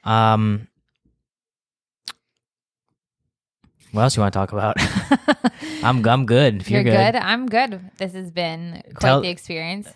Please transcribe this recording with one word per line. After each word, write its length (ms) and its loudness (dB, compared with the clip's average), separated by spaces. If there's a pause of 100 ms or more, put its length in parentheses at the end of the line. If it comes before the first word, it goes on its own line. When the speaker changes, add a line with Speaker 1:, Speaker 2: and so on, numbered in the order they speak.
Speaker 1:
Um, 640 2 (3250)
what 120 0
else 120 2
you 60 2
wanna 100 2
talk 200 -2
about? 260 -2
<laughs> 1040 -2
I'm, 240 2
I'm 180 4
good. 360 4
If 80 -12
you're 120 2
Speaker 2:
You're 120 4
Speaker 1:
good. 200 4
Speaker 2:
good. 80 -2
I'm 260 -2
good. 320 -2 (180)
This 160 -8
has 180 -12
been 500 -8 (100)
quite 80 -18
Speaker 1:
Tell 220 4
Speaker 2:
the 80 -4
experience. 680 -10